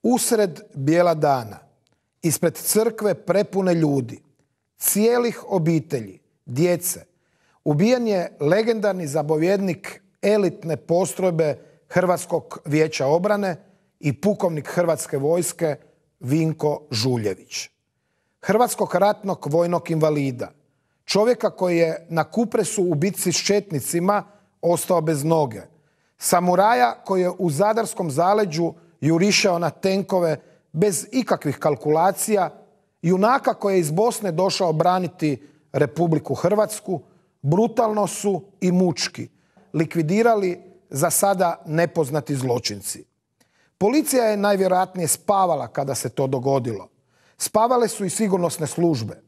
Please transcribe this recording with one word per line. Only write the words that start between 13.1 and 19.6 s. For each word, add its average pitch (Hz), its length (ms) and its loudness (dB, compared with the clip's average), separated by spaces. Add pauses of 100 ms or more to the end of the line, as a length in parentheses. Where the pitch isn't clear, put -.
i 139 200 -4
pukovnik 180 480 -2
Hrvatske 165 500 -2
vojske 160 580 -2 (440)
Vinko 156 680 0
Žuljević. 113 800 -4 (720)
Hrvatskog 214 540 0
ratnog 196 560 0
vojnog 170 400 0